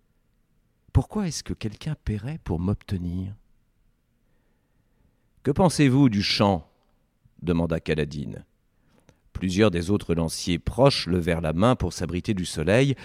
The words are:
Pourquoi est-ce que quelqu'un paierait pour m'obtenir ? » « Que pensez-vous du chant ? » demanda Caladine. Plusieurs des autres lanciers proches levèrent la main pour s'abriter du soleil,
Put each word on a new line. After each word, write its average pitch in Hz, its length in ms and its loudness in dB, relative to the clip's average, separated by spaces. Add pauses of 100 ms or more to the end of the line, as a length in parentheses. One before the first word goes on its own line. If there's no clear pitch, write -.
(920)
Pourquoi - 340 0
est-ce - 160 -8
que - 100 -8
quelqu'un - 420 -8 (100)
paierait 107 380 -6
pour 85 160 -4
m'obtenir ? » « 92 720 -4 (2000)
Que 135 80 0
pensez-vous 143 580 4
du 101 140 2
chant ? » 98 460 0 (720)
demanda 82 380 0
Caladine. 73 680 -4 (840)
Plusieurs 95 400 2
des 85 200 -2
autres 95 240 0
lanciers 82 440 -2
proches - 480 2
levèrent 85 340 0
la 78 120 -2
main 110 220 2
pour 90 180 -4
s'abriter 87 400 -4
du 90 120 -2
soleil, 110 600 0